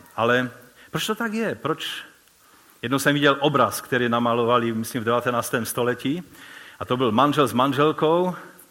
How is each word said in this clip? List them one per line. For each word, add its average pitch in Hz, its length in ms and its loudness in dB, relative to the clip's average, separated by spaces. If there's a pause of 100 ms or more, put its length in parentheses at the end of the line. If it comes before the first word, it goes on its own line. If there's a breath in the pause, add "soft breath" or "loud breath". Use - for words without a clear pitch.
(180)
Ale 120 340 0 (400 loud breath)
proč - 160 -4
to 220 80 -2
tak 226 180 -6
je? 214 220 -4
Proč? - 480 -6 (800 soft breath)
Jednou 131 160 -2
jsem 143 160 2
viděl 143 260 4
obraz, 131 400 2
který 123 280 0
namalovali, 117 640 2
myslím, 113 300 -6
v - 20 -8
devatenáctém 120 600 -2
století. 131 560 -4 (560 loud breath)
A - 60 -8
to 127 120 -2
byl 127 160 2
manžel 143 360 4
s - 40 -4
manželkou, 151 800 2 (360 loud breath)